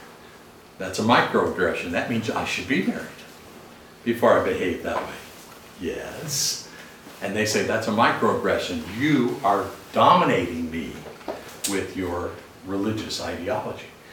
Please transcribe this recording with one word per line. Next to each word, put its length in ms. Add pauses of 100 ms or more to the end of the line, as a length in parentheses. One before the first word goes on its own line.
(800)
That's 200
a 40
microaggression. 880
That 200
means 200
I 140
should 240
be 140
married 240 (960)
before 340
I 60
behave 380
that 140
way. 200 (640)
Yes. 880 (540)
And 120
they 120
say, 180
"That's 240
a 20
microaggression. 920 (160)
You 440
are 220 (280)
dominating 760
me 220 (760)
with 260
your 340 (360)
religious 560
ideology." 680 (240)